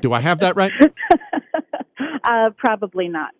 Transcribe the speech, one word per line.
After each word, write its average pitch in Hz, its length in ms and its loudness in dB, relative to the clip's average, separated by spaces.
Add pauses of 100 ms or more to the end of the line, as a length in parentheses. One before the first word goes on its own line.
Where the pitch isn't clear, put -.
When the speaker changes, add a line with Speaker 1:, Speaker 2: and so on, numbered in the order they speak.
Speaker 1:
Do 123 100 0
I 120 80 0
have 156 200 0
that 185 160 2
right? 196 160 2 (1600)
Speaker 2:
Uh, 226 280 2
probably 202 520 -2
not. 160 320 -6